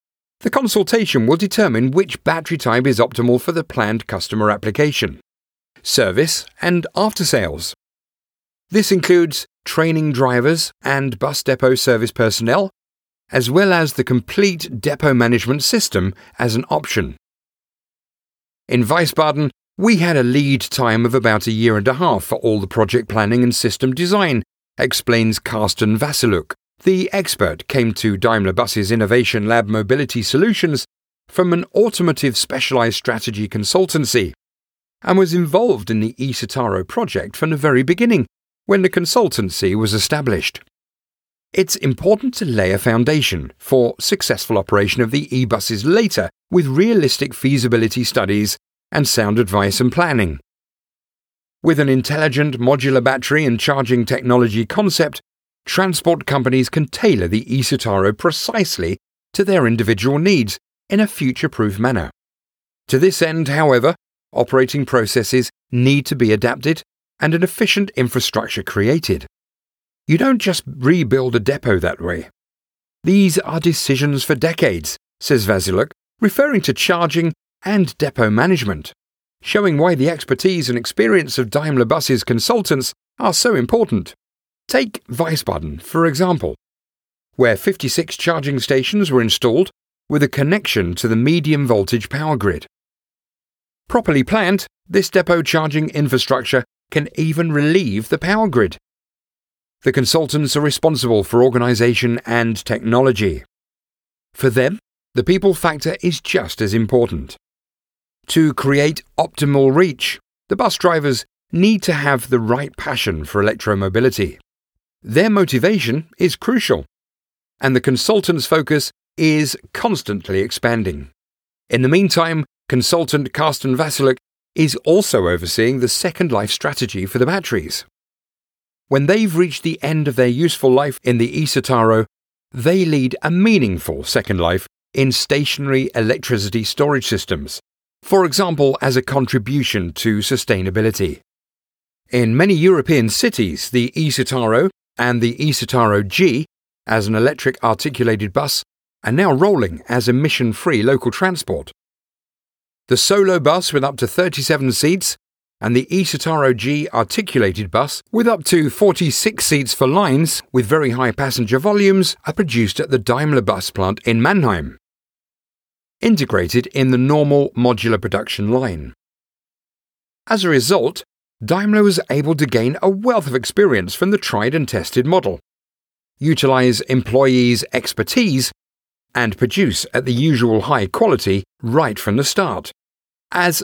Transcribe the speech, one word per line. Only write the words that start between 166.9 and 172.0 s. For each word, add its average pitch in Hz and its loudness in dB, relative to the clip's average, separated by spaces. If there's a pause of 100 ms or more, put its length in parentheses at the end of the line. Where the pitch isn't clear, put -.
the 127 4
normal 143 2
modular 117 0
production 101 -4
line. 92 -4 (1300)
As 214 0
a 180 0
result, 151 2 (400)
Daimler 208 2
was 196 4 (100)